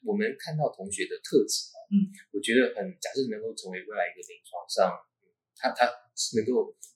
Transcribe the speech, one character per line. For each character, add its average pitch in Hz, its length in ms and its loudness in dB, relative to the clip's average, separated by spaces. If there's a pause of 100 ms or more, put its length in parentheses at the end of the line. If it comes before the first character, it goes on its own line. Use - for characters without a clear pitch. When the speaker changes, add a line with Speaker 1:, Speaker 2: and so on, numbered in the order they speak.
Speaker 1:
我 208 80 2
们 202 80 0 (160)
看 160 160 -6
到 151 160 0
同 95 160 -12
学 98 160 -6
的 - 160 -6
特 123 240 4
质 - 320 -2
啊， - 160 -16
Speaker 2:
嗯。 202 160 4 (240)
Speaker 1:
我 101 80 -4
觉 113 160 2
得 123 160 6
很， 98 240 -6
假 - 160 -10
设 131 160 -2
能 107 160 -6
够 113 80 -6
成 101 240 -14
为 92 80 -10
未 104 80 -14
来 92 160 -2
一 90 80 -12
个 90 80 -18
临 - 240 -20
床 87 160 -12
上， - 320 2 (640)
他， 123 160 -2
他 123 80 2 (560)
能 110 80 2
够 117 240 2 (240)